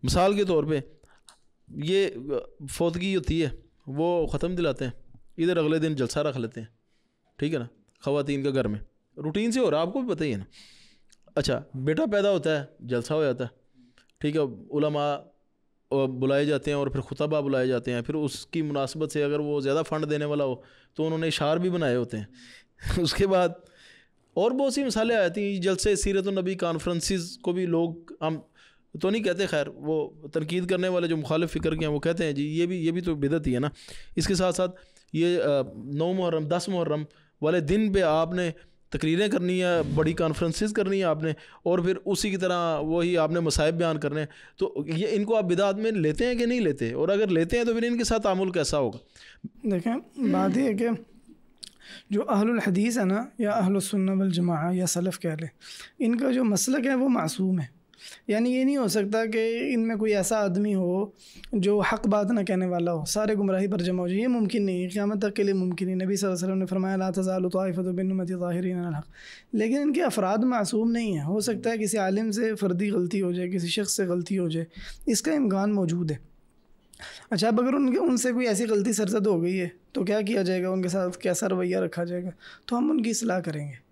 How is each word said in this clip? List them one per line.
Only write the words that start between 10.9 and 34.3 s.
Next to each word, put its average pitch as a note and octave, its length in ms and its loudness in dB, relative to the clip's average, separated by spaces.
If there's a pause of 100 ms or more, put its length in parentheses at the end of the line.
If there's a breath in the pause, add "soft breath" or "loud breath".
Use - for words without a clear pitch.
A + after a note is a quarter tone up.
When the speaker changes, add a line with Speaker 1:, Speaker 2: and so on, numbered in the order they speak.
Speaker 1:
अच्छा, - 280 -2 (120)
बेटा D#3 300 0
पैदा G3+ 220 2
होता E3 220 2
है, D3 180 -2 (160)
जलसा A#2+ 300 -2
हो D#3 80 2
जाता C3 220 0
है, A#2 60 -8 (720 soft breath)
ठीक D3 120 -2
है, D#3 80 2 (280)
उलमा, D3 420 0
अ, - 140 -6 (680)
बुलाए C3+ 540 2
जाते D3 240 0
हैं C#3+ 80 0
और C#3 120 0
फिर C3+ 100 -4
खुतबा D3+ 400 -2
बुलाए C3+ 280 0
जाते B2 220 0
हैं, A#2+ 120 -2
फिर D3 140 -4
उसकी D3+ 460 -4
मुनासबत D3 480 -2
से D3+ 120 0
अगर D3 160 0
वो D3 220 -2
ज़्यादा C#3 220 0
फ़ंड D#3 240 -4
देने D3 180 -2
वाला D3 200 0
हो B2+ 180 -4 (340 loud breath)
तो D#3 80 0
उन्होंने D#3+ 240 0
इशार D#3 300 0
भी F3+ 120 0
बनाए D#3 260 0
होते A#2+ 200 -2
हैं। G#2 120 -8 (500 loud breath)
<laughs> - 240 -2
उसके G3 240 2
बाद F3+ 360 2 (760 loud breath)
और A3 160 2
बहुत C4 220 0
सी C#4 100 0
मिसालें A#3 320 2
आ G#3+ 40 4
जाती G3+ 340 0
हैं। F#3+ 60 -4
जलसे F#3+ 360 2
सीरत G3 300 0
नबी F#3+ 280 -2
कॉन्फ्रेंसेस F3 880 -2
को F3+ 100 -2
भी F#3 140 0
लोग, E3+ 560 -2
हम D#3+ 220 -4 (580 soft breath)
तो F#3 80 2
नहीं A3 120 0
कहते, F#3 240 0
खैर D3 220 -2
वो D#3 540 -4 (120)
तनकीद E3+ 320 -2
करने F3+ 220 0
वाले F3 200 2
जो E3 80 0
मुखालिफ D#3+ 320 0
फ़िक्र D#3 280 -2
के D#3+ 80 -2
हैं D3+ 80 0
वो D3 60 0
कहते E3 260 0
हैं, D3 100 0
"जी C#3+ 100 -2
ये D#3+ 220 0
भी, F3+ 120 -2
ये E3 140 0
भी F3 80 0
तो E3+ 160 -2
बिदअत D3 300 0
ही B2+ 60 2
है B2 60 2
ना।" C#3+ 120 0 (460 loud breath)
इसके E3+ 180 2